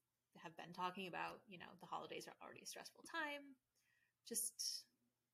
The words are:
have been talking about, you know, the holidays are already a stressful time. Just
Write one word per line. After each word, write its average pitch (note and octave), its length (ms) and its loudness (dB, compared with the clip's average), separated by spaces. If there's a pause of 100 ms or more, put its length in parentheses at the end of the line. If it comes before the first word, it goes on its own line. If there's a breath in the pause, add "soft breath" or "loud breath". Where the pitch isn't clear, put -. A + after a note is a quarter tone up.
(440)
have E3 140 -6
been E3 160 -6
talking F3+ 340 4
about, E3 400 0
you F#3 100 -8
know, - 140 -6 (100)
the E3+ 60 -6
holidays D#3+ 400 0
are - 160 -10
already - 200 -6
a - 40 -6
stressful - 420 -8
time. D4 320 2 (840)
Just - 560 4 (500)